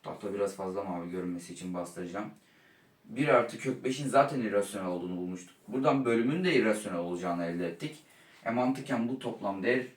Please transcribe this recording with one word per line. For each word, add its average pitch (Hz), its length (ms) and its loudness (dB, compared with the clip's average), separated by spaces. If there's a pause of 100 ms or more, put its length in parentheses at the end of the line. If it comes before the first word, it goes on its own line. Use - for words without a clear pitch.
Tahta - 320 -8
biraz 98 220 0
fazla 95 280 -4
mavi 87 260 -6
görünmesi 87 420 -6
için 90 220 -8
bastıracağım. 90 560 -6 (720)
Bir 131 240 -2
artı 113 300 4
kök 127 260 -4
beşin 135 240 -2
zaten 139 320 6
irrasyonel 101 480 0
olduğunu 90 280 -4
bulmuştuk. 90 400 -8 (120)
Buradan 135 360 4
bölümün 120 400 4
de 170 100 4
irrasyonel 104 440 2
olacağını 87 460 -2
elde 85 240 -2
ettik. - 280 -8 (480)
E, 113 60 0
mantıken 127 580 0
bu 131 100 -2
toplam 98 440 -4
değer 123 240 2 (100)